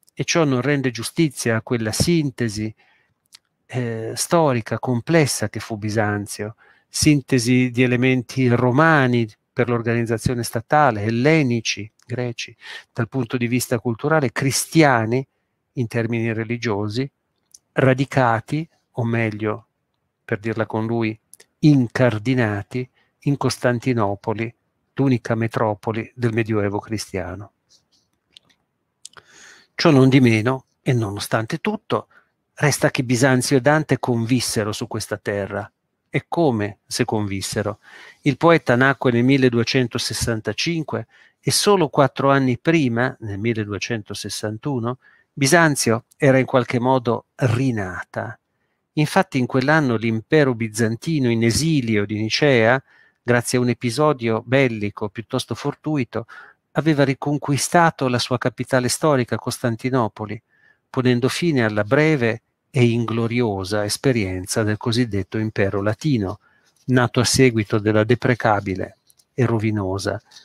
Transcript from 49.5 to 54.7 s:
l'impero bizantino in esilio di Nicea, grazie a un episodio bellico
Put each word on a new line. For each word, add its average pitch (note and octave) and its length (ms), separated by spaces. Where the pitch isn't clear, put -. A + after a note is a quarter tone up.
l'impero A#2 580
bizantino A#2 720
in A2+ 140
esilio A#2 640
di G#2 120
Nicea, A#2 640
grazie A#2+ 360
a B2 40
un B2 60
episodio A#2+ 800
bellico A2+ 640